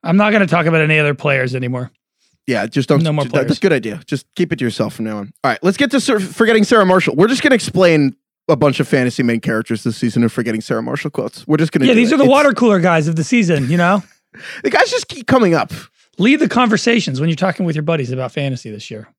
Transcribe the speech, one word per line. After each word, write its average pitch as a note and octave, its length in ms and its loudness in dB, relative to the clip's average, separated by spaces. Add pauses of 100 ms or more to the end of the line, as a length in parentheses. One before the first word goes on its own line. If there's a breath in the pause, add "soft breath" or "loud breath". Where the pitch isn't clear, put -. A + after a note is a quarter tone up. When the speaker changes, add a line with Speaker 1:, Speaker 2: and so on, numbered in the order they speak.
Speaker 1:
I'm E3+ 140 0
not G#3 140 4
gonna G3+ 160 2
talk E3 180 0
about D#3+ 160 2
any D#3 180 2
other D3 140 0
players C3 420 -2
anymore. B2 360 -6 (560)
Speaker 2:
Yeah, A2+ 200 -2
just C3 200 -4
don't. - 160 2
Speaker 1:
No D#3 80 0
more D3 140 -2
Speaker 2:
that, B2 80 -10
that's C#3 100 0
a - 40 -4
Speaker 1:
players. - 120 -2
Speaker 2:
good F#3 140 2
idea. G#2+ 320 -4
Just - 300 -8
keep F3+ 180 -2
it C#3 60 -4
to C3 60 -4
yourself G#2+ 280 -4
from A2 120 -8
now G#2+ 120 -8
on. G2+ 160 -12 (100)
All C3 80 0
right, G#2+ 120 -4
let's F#3 140 0
get C4+ 140 0
to C4+ 80 2
Sir, G#3+ 200 0
forgetting G#3+ 440 2
Sarah G#3 220 4
Marshall. F#3 300 2
We're F#3 120 4
just B3+ 160 0
gonna C4+ 120 4
explain E3 600 2 (320)
a D3+ 80 2
bunch C3+ 240 0
of C#3 80 -2
fantasy B2+ 360 0
main A#2 180 0
characters A2+ 420 -4
this A2+ 140 -4
season A#2+ 240 -2
and A#2 100 2
forgetting A2+ 300 -4
Sarah A#2 220 -6
Marshall C#3 260 -6
quotes. - 380 -8
We're D#3 100 0
just D#3 160 0
gonna - 120 2
Speaker 1:
Yeah, B3+ 80 4
Speaker 2:
do - 60 4
Speaker 1:
these A#3+ 120 2
Speaker 2:
it. D#4+ 40 2
Speaker 1:
are - 40 2
the C#4 60 6
Speaker 2:
It's B3+ 60 6
Speaker 1:
water C#4 220 4
cooler G#3 260 4
guys E3 300 2
of D#3+ 80 -2
the D#3+ 80 -2
season, E3 440 0
you E3+ 80 0
know? F3+ 300 2
Speaker 2:
<laughs> - 60 -20 (500 loud breath)
The C#4 60 0
guys A4+ 220 2
just B4 160 -4
keep C4 200 -14
coming A3 260 4
up. C3 200 -2 (440)
Speaker 1:
Lead C4 220 2
the D#4 100 2
conversations A3+ 720 0
when E3 80 0
you're D#3+ 80 -2
talking F#3 280 -2
with D#3+ 100 -2
your D3+ 80 -4
buddies D3 280 -2
about B2+ 220 -6
fantasy C3+ 360 -6
this G#2+ 220 -16
year. G#2+ 160 -16 (120)